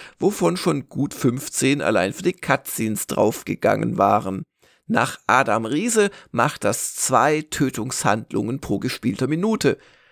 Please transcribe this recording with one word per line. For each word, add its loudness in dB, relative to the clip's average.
wovon 0
schon -2
gut -4
fünfzehn 0
allein 2
für -12
die 0
Cutscenes -2
draufgegangen 0
waren. 2
Nach 0
Adam 2
Riese 0
macht 0
das -2
zwei 4
Tötungshandlungen -2
pro -2
gespielter -2
Minute. 0